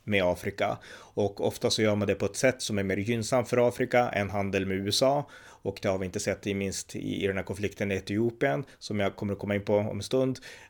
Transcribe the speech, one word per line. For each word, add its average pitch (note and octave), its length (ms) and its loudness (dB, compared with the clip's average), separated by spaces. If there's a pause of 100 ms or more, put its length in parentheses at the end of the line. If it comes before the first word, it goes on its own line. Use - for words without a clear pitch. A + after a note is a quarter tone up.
med G2+ 200 2
Afrika. G2+ 540 0 (180)
Och - 500 -2
ofta A2 240 0
så A2+ 120 0
gör G#2+ 120 4
man G#2 140 2
det G2 60 2
på G2+ 120 0
ett - 100 -6
sätt B2+ 260 2
som G#2 160 -2
är G2 40 0
mer F#2+ 140 0
gynnsamt A2+ 520 0
för A#2+ 200 4
Afrika A#2+ 400 2
än G2 220 0
handel G2 360 0
med F#2+ 100 0
U G2 120 -2
S - 140 0
A. C#3 220 4 (380)
Och G2 200 -4
det G#2+ 60 0
har F#2+ 100 2
vi F#2+ 80 -4
inte F#2 140 -4
sett G2+ 260 -2
i G2+ 80 0
minst G2 420 -4
i, G2 280 -4
i - 20 2
den F#2+ 100 0
här F#2 80 -2
konflikten G2+ 480 -4
i - 20 2
Etiopien, A#2 680 0 (140)
som G#2 220 -4
jag G2 160 0
kommer G2+ 160 -4
att G2 60 -4
komma G2+ 160 -2
in G2+ 100 -2
på G#2 120 4
om G#2 200 0
en F#2+ 60 -6
stund, C3 360 0 (320)